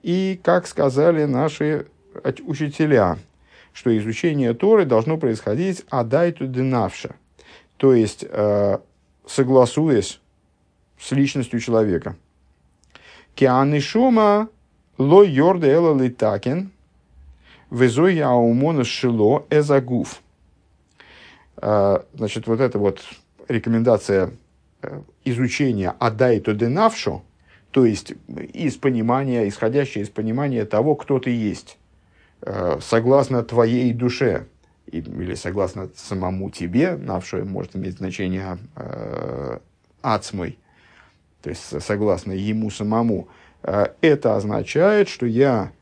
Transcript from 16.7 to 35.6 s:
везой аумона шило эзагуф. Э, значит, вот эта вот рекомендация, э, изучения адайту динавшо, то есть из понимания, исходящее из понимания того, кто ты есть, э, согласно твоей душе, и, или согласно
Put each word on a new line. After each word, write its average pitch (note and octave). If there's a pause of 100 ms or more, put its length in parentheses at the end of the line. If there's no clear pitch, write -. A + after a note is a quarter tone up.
везой C3
аумона B2+
шило A#2
эзагуф. C#3 (1300)
Э, G2+ (140)
значит, G#2+
вот A2+
эта B2
вот G2 (460)
рекомендация, A2+ (500)
э, D3 (220)
изучения A#2+
адайту A2
динавшо, B2+ (500)
то C3
есть G#2+ (140)
из -
понимания, B2
исходящее A2
из G2+
понимания A2+
того, C3+
кто C#3
ты B2+
есть, A2 (640)
э, F#2
согласно B2+
твоей A#2+
душе, A#2+ (440)
и, E2
или F2+
согласно F#2+